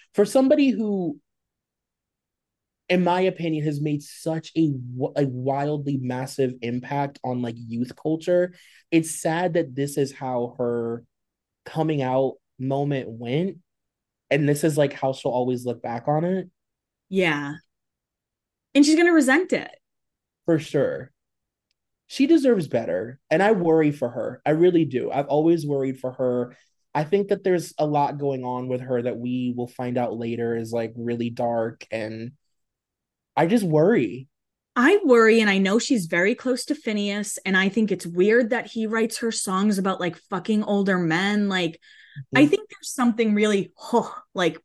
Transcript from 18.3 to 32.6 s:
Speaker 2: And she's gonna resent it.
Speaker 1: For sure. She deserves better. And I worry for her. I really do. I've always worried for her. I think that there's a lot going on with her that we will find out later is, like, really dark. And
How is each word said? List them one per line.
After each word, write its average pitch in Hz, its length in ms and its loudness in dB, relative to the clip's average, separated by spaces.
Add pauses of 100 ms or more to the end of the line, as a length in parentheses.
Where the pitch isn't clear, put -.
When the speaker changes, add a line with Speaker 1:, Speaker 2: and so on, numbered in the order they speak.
Speaker 2:
And 285 100 8
she's 311 120 6
gonna 339 160 6
resent 302 400 4
it. - 180 -4 (760)
Speaker 1:
For 160 140 2
sure. 131 520 -2 (960)
She 277 200 0
deserves 262 400 4
better. 113 520 -4 (100)
And 160 120 2
I 214 120 4
worry 160 380 4
for 127 180 -4
her. 120 360 -8
I 143 60 2
really 165 340 4
do. 123 240 -4
I've 143 180 -2
always 156 380 2
worried 135 340 -2
for 131 120 -6
her. 123 460 -2 (360)
I 151 120 0
think 202 240 0
that 190 140 0
there's 180 360 0
a 151 80 2
lot 143 320 0
going 135 240 -4
on 127 240 -6
with 127 140 -4
her 127 200 -2
that 120 160 -4
we 123 380 -4
will 123 120 -4
find 123 300 -6
out 113 200 -2
later 117 380 -4
is, 113 180 -6
like, 117 220 -4
really 117 340 -4
dark. 117 600 -4
And 110 440 -8 (1040)